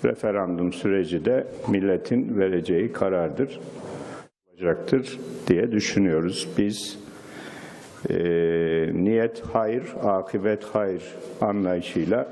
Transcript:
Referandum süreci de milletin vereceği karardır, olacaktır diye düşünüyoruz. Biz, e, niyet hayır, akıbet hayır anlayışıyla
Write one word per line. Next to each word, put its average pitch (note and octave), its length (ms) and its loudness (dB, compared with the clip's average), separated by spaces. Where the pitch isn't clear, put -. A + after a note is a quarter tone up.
Referandum F#2+ 680 0
süreci F2 520 0
de B2+ 220 2
milletin G2+ 680 2
vereceği F#2 540 2
karardır, F#2 680 0
olacaktır F2+ 680 0
diye F2+ 260 4
düşünüyoruz. F2+ 760 2
Biz, G#2 400 -2
e, - 60 2
niyet A2+ 480 2
hayır, A2+ 300 0
akıbet G#2 640 0
hayır G2 380 -2
anlayışıyla G2 920 0